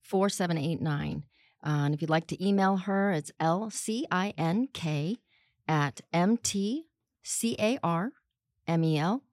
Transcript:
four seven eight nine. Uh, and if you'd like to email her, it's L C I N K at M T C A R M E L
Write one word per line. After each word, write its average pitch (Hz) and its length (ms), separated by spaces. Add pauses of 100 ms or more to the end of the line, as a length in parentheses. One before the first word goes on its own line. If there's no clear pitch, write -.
four 196 260
seven 170 300
eight 156 240
nine. 147 420 (400)
Uh, 147 220
and 151 80
if 151 80
you'd 160 80
like 160 160
to 180 200
email 196 300
her, 196 340
it's 151 300
L 180 300
C 226 400
I 185 260
N 190 380
K 156 420 (500)
at 147 360 (100)
M 185 240
T 214 480 (380)
C - 360
A 220 240
R 170 300 (540)
M 165 180
E 156 140
L 190 240 (100)